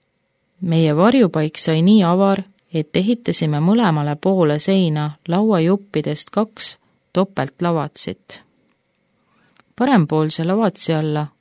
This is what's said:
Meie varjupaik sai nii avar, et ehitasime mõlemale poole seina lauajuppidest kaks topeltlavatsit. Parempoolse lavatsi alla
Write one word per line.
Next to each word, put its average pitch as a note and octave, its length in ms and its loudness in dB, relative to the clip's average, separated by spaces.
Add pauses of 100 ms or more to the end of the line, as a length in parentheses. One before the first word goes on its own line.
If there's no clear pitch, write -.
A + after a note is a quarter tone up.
(600)
Meie E3 340 2
varjupaik F3 600 2
sai D#3+ 240 0
nii G3+ 220 6
avar, G3 400 2 (300)
et D#3 220 -4
ehitasime F3+ 640 -2
mõlemale D#3+ 640 0
poole E3+ 380 0
seina D#3 520 0 (160)
lauajuppidest F3 1040 -2
kaks - 460 -6 (360)
topeltlavatsit. E3+ 1300 -4 (1300)
Parempoolse D#3+ 720 0
lavatsi F#3+ 480 -2
alla D3+ 340 -4 (140)